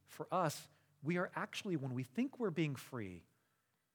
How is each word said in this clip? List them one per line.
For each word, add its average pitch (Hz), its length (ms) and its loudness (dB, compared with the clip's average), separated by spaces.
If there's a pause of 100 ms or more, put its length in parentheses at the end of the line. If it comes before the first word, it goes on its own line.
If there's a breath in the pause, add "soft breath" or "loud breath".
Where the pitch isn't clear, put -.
for - 240 -10
us, 165 380 2 (340 soft breath)
we 160 140 2
are 180 180 2
actually, 185 420 -2
when 131 180 -2
we 127 80 0
think 254 360 -2
we're 220 120 2
being 151 260 2
free, 95 460 -6 (720)